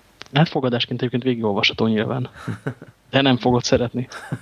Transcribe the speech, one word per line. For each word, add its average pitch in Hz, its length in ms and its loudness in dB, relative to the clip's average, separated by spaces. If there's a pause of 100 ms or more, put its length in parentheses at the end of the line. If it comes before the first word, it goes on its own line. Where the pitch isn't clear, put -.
(320)
Hát 151 160 4
fogadásként 123 500 -2
egyébként 123 240 -2
végigolvasható 113 640 0
nyilván. 113 420 -2 (800)
De 135 100 2
nem 135 160 6
fogod 123 260 2
szeretni. 123 460 0 (340)